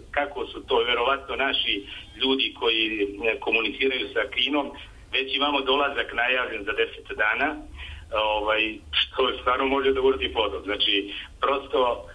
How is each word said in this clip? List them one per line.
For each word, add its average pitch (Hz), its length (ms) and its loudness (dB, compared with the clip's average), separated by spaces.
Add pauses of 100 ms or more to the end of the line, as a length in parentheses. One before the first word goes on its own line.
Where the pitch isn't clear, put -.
(100)
kako - 360 -2
su - 120 -12 (100)
to 131 100 4
verovatno 120 580 2
naši 120 500 0 (360)
ljudi 131 360 2
koji, 113 260 2 (400)
e, 110 160 2
komuniciraju 113 720 0
sa 117 60 2 (140)
Kinom. 131 320 0 (460)
Već 135 240 -2
imamo 139 240 2
dolazak 135 520 0
najavljen 117 520 0
za 104 80 -4
deset 110 440 -2
dana, 117 400 0 (580)
ovaj, 107 480 2 (280)
što - 500 0
stvarno 131 260 2
može 135 260 4
da 131 80 2
urodi 131 320 4
plodom. 101 320 0
Znači, 101 500 0 (260)
prosto 131 760 2